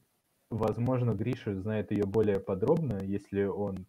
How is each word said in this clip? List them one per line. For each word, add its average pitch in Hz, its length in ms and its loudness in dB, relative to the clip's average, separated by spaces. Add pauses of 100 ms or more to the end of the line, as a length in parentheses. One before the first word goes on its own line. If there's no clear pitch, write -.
(500)
возможно, 117 640 0
Гриша 104 460 -4
знает 107 320 -2
ее 101 140 2
более 101 340 4
подробно, 113 640 0
если 98 400 -2
он 95 440 -4